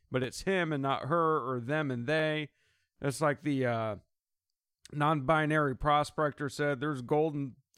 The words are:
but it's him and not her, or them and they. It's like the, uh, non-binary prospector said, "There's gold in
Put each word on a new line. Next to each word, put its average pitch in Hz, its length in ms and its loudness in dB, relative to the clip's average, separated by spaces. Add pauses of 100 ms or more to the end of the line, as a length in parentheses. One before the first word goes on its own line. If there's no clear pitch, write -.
(100)
but 127 140 0
it's - 160 -8
him 180 320 0
and 139 100 -2
not 139 220 -2
her, 156 440 0
or 127 120 -2
them 143 320 -2
and 120 160 -4
they. 156 400 0 (520)
It's 143 200 -2
like 147 240 0
the, 135 220 0
uh, 113 300 -2 (960)
non-binary 147 840 2
prospector 147 720 0
said, 143 320 -2
"There's 143 220 -4
gold 151 320 2
in 139 180 -4 (260)